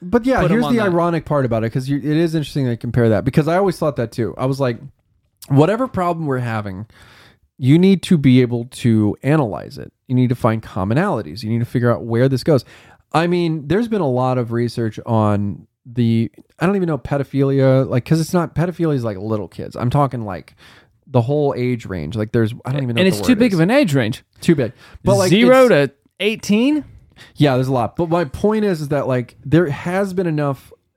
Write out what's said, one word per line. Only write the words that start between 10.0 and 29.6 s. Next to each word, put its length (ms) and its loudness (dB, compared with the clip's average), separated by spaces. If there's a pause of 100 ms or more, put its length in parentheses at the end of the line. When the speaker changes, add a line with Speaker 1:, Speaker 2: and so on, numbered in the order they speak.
Speaker 1:
You 80 -4
need 140 2
to 80 -2
find 260 -2
commonalities. 800 -4
You 80 -6
need 100 0
to 40 -4
figure 280 0
out 120 -6
where 240 2
this 160 -2
goes." 200 2 (480)
I 140 0
mean, 400 -2
there's 220 0
been 120 -2
a 100 0
lot 280 0
of 140 -4
research 540 -4
on 600 0 (180)
the, 460 0 (300)
I 60 0
don't 100 0
even 100 -2
know 120 -2
pedophilia, 880 0
like, 160 -2
'cause 160 0
it's 120 -4
not, 220 -2
pedophilia 400 -2
is, 80 -4
like, 140 -6
little 320 -4
kids. 260 -14
I'm 160 -4
talking, 340 0
like, 300 -12 (580)
the 100 2
whole 340 0
age 300 -4
range. 300 -6
Like, 140 -4
there's, 240 0 (100)
I 60 -6
don't 140 -4
even 100 -4
know 60 0
Speaker 2:
And 60 4
Speaker 1:
what 20 4
Speaker 2:
it's 100 2
Speaker 1:
the 60 -6
Speaker 2:
too 80 4
Speaker 1:
word 80 2
Speaker 2:
big 120 2
Speaker 1:
is. 60 0
Speaker 2:
of 40 4
an 100 2
age 220 2
range. 280 -2 (180)
Speaker 1:
Too 140 4
big. 180 -2 (300)
But, 140 2
like, 140 2
Speaker 2:
Zero 360 6
Speaker 1:
it's 40 6
Speaker 2:
to 200 4 (300)
eighteen? 640 0 (500)
Speaker 1:
Yeah, 220 4
there's 100 0
a 60 -2
lot. 240 -2
But 140 -2
my 160 0
point 380 -2
is, 180 -2
is 60 -6
that, 200 -2
like, 260 -2 (100)
there 260 4